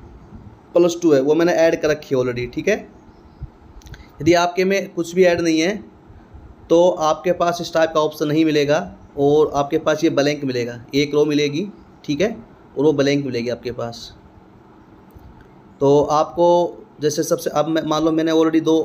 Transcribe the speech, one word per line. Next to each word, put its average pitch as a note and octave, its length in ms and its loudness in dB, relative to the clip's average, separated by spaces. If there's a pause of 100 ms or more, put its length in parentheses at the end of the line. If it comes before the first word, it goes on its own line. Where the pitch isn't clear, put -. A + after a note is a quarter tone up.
(720)
प्लस F3 300 2
टू E3 100 4
है C3+ 100 6
वो D3 120 2
मैंने E3+ 200 2
ऐड E3 280 2
कर D#3 80 0
रखी D3 240 -4
है C3 60 2
already, B2 340 -4
ठीक D3+ 140 -8
है। G#3+ 80 2 (1400)
यदि D#3+ 160 2
आपके F3 280 0
में F#3+ 260 -2
कुछ E3+ 240 -8
भी F#3 100 4
ऐड E3+ 160 2
नहीं D#3+ 200 0
है F#3+ 160 -2 (920)
तो F3 180 6
आपके D#3+ 460 0
पास E3+ 260 -2
इस E3 140 -10
टाइप D#3+ 160 2
का D#3 100 0
ऑप्शन D3+ 260 -2
नहीं D#3 180 2
मिलेगा D3 340 2 (400)
और D3 360 4
आपके C#3+ 260 0
पास D#3 240 0
ये D#3 80 4
ब्लैंक C#3+ 320 0
मिलेगा, A#2+ 360 -6 (140)
एक C#3+ 200 0
रो D3 100 4
मिलेगी, D3 420 0 (380)
ठीक D3 160 -4
है, G#3 80 0 (500)
और C#3 60 0
वो D#3 80 4
ब्लैंक C#3 320 0
मिलेगी A#2+ 260 -6
आपके A#2 220 -8
पास। A#2 400 -12 (1700)
तो C#3+ 220 4
आपको D#3 440 0 (540)
जैसे D3+ 220 -2
सबसे, D#3+ 300 -4
अब D3+ 160 0
मैं, D#3+ 160 -2
मान D#3 200 -2
लो D#3+ 80 0
मैंने D#3+ 200 0
already D#3+ 300 2
दो D#3+ 220 2